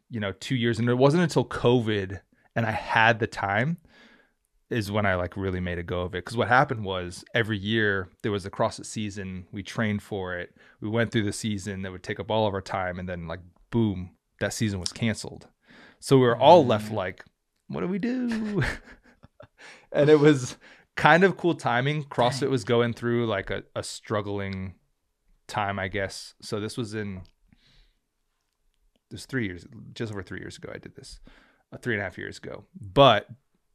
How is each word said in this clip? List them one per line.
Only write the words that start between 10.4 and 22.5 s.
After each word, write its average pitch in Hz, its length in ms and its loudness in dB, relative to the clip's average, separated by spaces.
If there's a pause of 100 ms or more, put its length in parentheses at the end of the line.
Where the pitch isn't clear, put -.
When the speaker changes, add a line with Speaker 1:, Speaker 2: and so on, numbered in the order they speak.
Speaker 1:
We 110 80 -6
went 113 220 0
through 110 140 0
the 101 80 -2
season 98 500 -6
that 98 80 -8
would 90 140 -14
take 104 160 -8
up 98 100 -8
all 110 160 2
of 98 80 -2
our 98 60 -4
time. 92 400 -6
And 90 80 -8
then, 87 180 -8
like, 85 140 -10 (300)
boom, 101 460 -2 (220)
that 101 140 -2
season 104 260 -2
was 85 140 -6
canceled. - 560 -6 (500)
So - 200 6
we 127 80 8
were 117 100 4
all 147 280 10
left 107 260 0
Speaker 2:
Mm. 113 40 -4
Speaker 1:
like, 95 300 -6 (420)
"What 143 140 -6
do 180 80 -2
we 196 100 -4
do?" 220 640 -2
<laughs> - 1300 -12
And 147 160 4
it 151 120 8
was 143 360 4 (400)
kind 160 280 6
of 180 120 2
cool 170 180 0
timing. 139 500 -2
CrossFit 127 380 0
Speaker 2:
Dang. 131 80 0